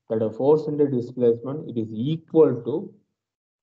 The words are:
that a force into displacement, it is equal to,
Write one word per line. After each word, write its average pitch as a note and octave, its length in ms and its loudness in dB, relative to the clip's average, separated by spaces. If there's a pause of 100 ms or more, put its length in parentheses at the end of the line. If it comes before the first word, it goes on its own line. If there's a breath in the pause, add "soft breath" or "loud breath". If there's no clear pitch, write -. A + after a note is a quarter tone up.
that A2 120 0
a G#2+ 80 0
force D3 360 2
into D3 220 2
displacement, A#2+ 840 -2
it A#2 100 -6
is A2 120 -6
equal C#3+ 720 2
to, D#3+ 300 -8 (720)